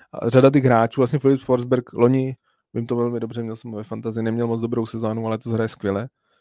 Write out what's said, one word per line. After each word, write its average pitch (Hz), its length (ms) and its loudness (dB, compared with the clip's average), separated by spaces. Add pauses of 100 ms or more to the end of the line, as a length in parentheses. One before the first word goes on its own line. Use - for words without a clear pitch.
(140)
A - 160 -4
řada 127 200 8
těch 139 140 4
hráčů, 117 380 2
vlastně 131 180 0
Filip 135 220 2
Forsberg 123 520 -2
loni 131 420 2 (380)
vím 120 140 -6
to 123 80 -2
velmi 120 240 -2
dobře, 113 240 -6
měl 113 120 -8
jsem 117 160 -14
ho 107 60 -10
ve 107 60 -8
fantasy, 110 380 -8
neměl 113 260 0
moc 113 140 -2
dobrou 117 240 0
sezónu, 113 420 -4
ale 110 100 -2
to 117 120 -10
hraje 110 180 0
skvěle. 104 420 -4 (320)